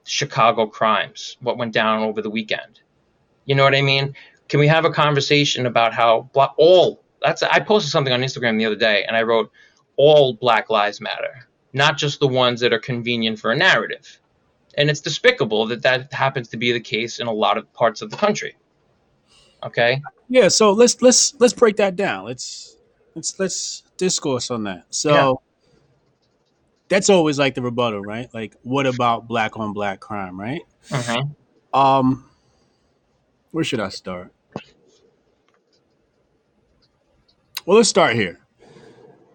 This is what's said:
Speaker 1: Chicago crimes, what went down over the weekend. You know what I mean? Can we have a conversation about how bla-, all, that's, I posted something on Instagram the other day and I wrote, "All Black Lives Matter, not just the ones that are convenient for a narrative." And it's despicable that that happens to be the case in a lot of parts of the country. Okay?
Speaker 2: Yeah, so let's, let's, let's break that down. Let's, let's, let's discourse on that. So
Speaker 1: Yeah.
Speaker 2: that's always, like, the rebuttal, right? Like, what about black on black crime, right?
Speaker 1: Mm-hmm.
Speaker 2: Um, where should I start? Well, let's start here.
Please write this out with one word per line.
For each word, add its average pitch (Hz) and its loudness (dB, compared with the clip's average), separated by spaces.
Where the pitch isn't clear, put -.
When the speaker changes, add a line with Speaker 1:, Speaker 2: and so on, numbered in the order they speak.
Speaker 1:
Chicago 113 0
crimes, - -4
what 120 -4
went 117 -6
down 110 0
over 110 -4
the 107 -8
weekend. 107 -8
You 135 0
know 139 4
what 135 4
I 139 2
mean? 139 0
Can 143 2
we 147 4
have 160 4
a 165 0
conversation 143 0
about 117 0
how 117 2
bla-, 135 2
all, 160 4
that's, 160 -2
I 170 2
posted 165 0
something 135 0
on 123 0
Instagram 123 -2
the 110 0
other 107 -2
day 104 0
and 110 -4
I 113 0
wrote, 113 0
"All 143 6
Black 113 0
Lives 104 0
Matter, 104 -10
not 147 2
just 147 -4
the 143 2
ones 123 2
that 117 2
are 113 0
convenient 117 -4
for 113 -2
a 120 -2
narrative." 143 -2
And 147 2
it's 147 -4
despicable 220 0
that 226 -6
that 131 -2
happens 131 -4
to 120 -12
be 120 -2
the 120 -2
case 110 -8
in 120 -6
a 113 -4
lot 107 0
of 104 -10
parts 110 -2
of 107 -12
the 107 -12
country. - -4
Okay? 127 0
Speaker 2:
Yeah, 247 6
so 214 4
let's, 226 2
let's, - 4
let's 240 4
break 220 2
that 196 0
down. 120 -4
Let's, - -14
let's, - -10
let's - -8
discourse - -4
on 117 -6
that. 95 -10
So - -2
Speaker 1:
Yeah. 143 4
Speaker 2:
that's 190 2
always, 156 4
like, 139 0
the 131 -6
rebuttal, 120 -2
right? 110 -12
Like, 110 -12
what 135 -2
about 120 -2
black 113 -4
on 107 -6
black 101 -6
crime, 95 -10
right? 123 -8
Speaker 1:
Mm-hmm. 127 -6
Speaker 2:
Um, 135 2
where 160 -4
should 117 -4
I 98 -6
start? 92 -14
Well, 185 4
let's 226 4
start 147 2
here. 95 -2